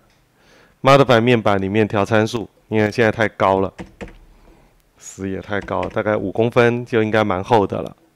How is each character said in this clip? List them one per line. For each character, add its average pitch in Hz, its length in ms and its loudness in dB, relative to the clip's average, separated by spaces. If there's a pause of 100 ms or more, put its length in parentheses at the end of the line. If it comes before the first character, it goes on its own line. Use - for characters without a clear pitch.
(840)
modify 127 380 4
面 120 200 2
板 101 200 0
里 95 80 -4
面 107 180 2
调 101 180 -2
参 110 220 2
数， 110 240 -10 (160)
因 107 160 0
为 107 80 0
现 117 140 0
在 107 80 2
太 107 160 -2
高 95 320 0
了， 95 120 -4 (1300)
十 95 320 -10
也 95 100 -8
太 101 200 -6
高 92 220 -6
了， 92 80 -6
大 110 120 -4
概 104 140 -2
五 107 160 -6
公 117 180 0
分 120 340 2
就 113 200 -2
应 107 60 -2
该 110 120 2
蛮 98 200 -2
厚 104 220 2
的 101 160 -6
了。 - 160 -12 (200)